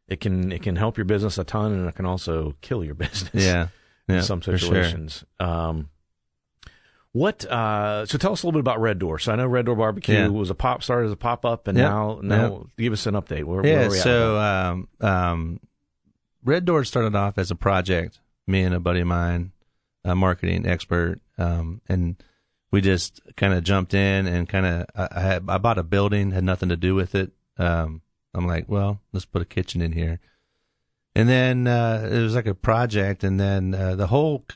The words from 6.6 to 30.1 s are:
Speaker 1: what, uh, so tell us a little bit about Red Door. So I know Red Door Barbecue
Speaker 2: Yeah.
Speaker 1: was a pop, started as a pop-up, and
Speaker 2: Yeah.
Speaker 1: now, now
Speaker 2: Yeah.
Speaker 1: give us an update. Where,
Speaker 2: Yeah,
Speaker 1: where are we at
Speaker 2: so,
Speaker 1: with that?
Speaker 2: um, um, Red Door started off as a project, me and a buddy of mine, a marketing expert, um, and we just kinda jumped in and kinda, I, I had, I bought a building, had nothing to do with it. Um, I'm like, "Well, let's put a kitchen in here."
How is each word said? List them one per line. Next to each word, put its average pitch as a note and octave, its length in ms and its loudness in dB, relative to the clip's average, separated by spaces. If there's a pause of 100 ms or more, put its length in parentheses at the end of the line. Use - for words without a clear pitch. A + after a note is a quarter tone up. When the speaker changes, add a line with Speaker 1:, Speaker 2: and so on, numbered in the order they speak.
Speaker 1:
what, F3 320 -2
uh, G#2+ 600 -2
so C#3+ 120 -4
tell F#3+ 160 0
us - 100 -6
a - 40 -6
little D#3+ 120 2
bit C#3 40 0
about A#2 160 0
Red A2 200 0
Door. D#2+ 200 -4
So - 140 -2
I - 40 0
know B2+ 100 0
Red B2 180 0
Door A#2+ 120 0
Barbecue G#2+ 380 2
Speaker 2:
Yeah. G2 120 4
Speaker 1:
was G2+ 220 0
a F#2+ 60 -4
pop, B2+ 280 -2
started A#2+ 240 0
as G#2 40 -2
a G2 60 -6
pop-up, A#2 500 -2
and G3 100 2
Speaker 2:
Yeah. B2+ 120 4
Speaker 1:
now, G#2+ 320 -2
now G2+ 140 0 (420)
Speaker 2:
Yeah. A2+ 60 -4
Speaker 1:
give A#2 100 0
us - 140 -4
an G#2 80 0
update. D2+ 300 -4
Where, F#2 200 0
Speaker 2:
Yeah, D#3 80 6
Speaker 1:
where C3 140 4
are - 20 0
we G2 80 0
at F2+ 60 2
Speaker 2:
so, A#2 300 4
Speaker 1:
with G#2+ 80 2
that? F#2+ 240 2
Speaker 2:
um, F2+ 220 -4 (140)
um, F2 580 0 (840)
Red E3 220 2
Door D#3+ 200 2
started A2 300 0
off G2+ 220 0
as F#2 120 0
a F#2 60 -4
project, F2+ 640 0 (260)
me F#2+ 160 2
and F#2 140 2
a F2+ 40 0
buddy F2 220 0
of F2 60 2
mine, E2+ 440 0 (520)
a F2+ 120 0
marketing F2+ 520 0
expert, F2 520 -2 (180)
um, E2+ 500 -2
and F2+ 340 0 (480)
we G2+ 120 2
just F#2+ 380 0 (160)
kinda F#2+ 260 2
jumped F#2 320 0
in G2 340 2
and F2 200 0
kinda, F2+ 380 0 (100)
I, G2 160 -2
I F#2 100 -6
had, F#2 280 0
I F#2+ 80 0
bought G#2+ 200 2
a F2+ 60 0
building, G2+ 480 2
had F#2 120 0
nothing F#2 260 0
to E2+ 80 0
do F2+ 180 2
with F#2+ 200 0
it. F#2+ 160 -2 (260)
Um, E2 440 -2 (320)
I'm F2+ 120 -2
like, E2+ 240 -2
"Well, G2+ 300 0 (120)
let's F#2 140 -6
put - 160 -4
a E2+ 40 -4
kitchen - 360 -4
in E2 120 0
here." E2 260 -2 (960)